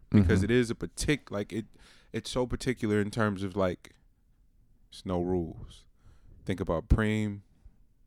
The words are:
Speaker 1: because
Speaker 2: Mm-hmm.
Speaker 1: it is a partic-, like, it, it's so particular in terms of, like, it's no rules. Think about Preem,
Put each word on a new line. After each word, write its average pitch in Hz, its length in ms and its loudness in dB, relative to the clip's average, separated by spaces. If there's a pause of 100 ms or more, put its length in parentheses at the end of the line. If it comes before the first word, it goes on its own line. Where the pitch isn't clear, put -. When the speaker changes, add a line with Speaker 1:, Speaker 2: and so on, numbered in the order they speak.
(120)
Speaker 1:
because 104 280 6
Speaker 2:
Mm-hmm. 101 60 2
Speaker 1:
it 107 60 0
is 120 180 4
a 113 60 -6
partic-, - 560 -4
like, 101 200 -6
it, 107 140 -6 (480)
it's - 160 -8
so 127 160 -2
particular 113 560 0
in 101 100 -2
terms 104 320 0
of, 92 120 -8
like, 92 360 -2 (1000)
it's - 140 -20
no 90 160 -2
rules. 87 600 -6 (600)
Think 92 140 -4
about 82 280 -2
Preem, 107 540 2 (640)